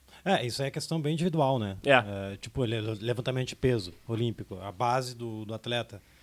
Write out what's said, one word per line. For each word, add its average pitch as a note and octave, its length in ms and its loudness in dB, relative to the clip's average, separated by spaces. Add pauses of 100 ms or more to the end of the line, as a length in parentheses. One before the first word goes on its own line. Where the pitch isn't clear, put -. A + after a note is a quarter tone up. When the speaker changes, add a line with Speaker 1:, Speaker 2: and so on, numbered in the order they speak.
(240)
Speaker 1:
É, F#3 200 2
isso A#2+ 160 -4
aí C#3 80 0
é - 20 -6
questão D#3+ 300 -2
bem D3 140 0
individual, D3+ 440 2
né? G2 280 -2
Speaker 2:
É. G2+ 460 4
Speaker 1:
É, G2+ 40 -10
tipo, C3 260 -4
ele, A2+ 180 0
levantamento A#2 680 -2
de - 80 -10
peso A2 380 2 (120)
olímpico, A2+ 540 -2
a G2 100 -8
base A#2+ 440 0
do, A2+ 300 -8
do G#2 100 -8
atleta. A2+ 480 -4 (200)